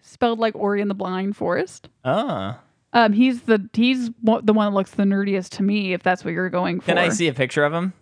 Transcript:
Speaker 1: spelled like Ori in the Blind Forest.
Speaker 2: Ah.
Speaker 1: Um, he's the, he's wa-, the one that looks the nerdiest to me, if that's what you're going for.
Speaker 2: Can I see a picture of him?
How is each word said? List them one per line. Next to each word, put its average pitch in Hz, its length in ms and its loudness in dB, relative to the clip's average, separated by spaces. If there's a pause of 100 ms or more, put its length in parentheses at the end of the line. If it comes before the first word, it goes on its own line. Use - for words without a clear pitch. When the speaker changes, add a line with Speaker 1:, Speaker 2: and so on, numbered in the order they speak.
Speaker 1:
spelled 233 360 -2
like 226 160 0
Ori 202 280 -2
in 208 60 -2
the 196 60 -2
Blind 190 440 -4
Forest. - 500 -4 (160)
Speaker 2:
Ah. 131 560 -2 (340)
Speaker 1:
Um, 220 200 4
he's 247 280 2
the, 214 300 0
he's 247 380 0 (120)
wa-, 220 200 2
the 214 100 2
one 214 180 2
that 202 60 0
looks 196 140 -2
the 202 140 -2
nerdiest 196 520 0
to 208 60 -2
me, 202 320 0
if 175 80 -6
that's 180 240 0
what 170 80 -4
you're 180 160 -2
going 180 300 -2
for. - 80 -8
Speaker 2:
Can 170 100 2
I 175 100 2
see 165 180 0
a 143 60 0
picture 139 320 0
of 147 80 2
him? 175 300 -4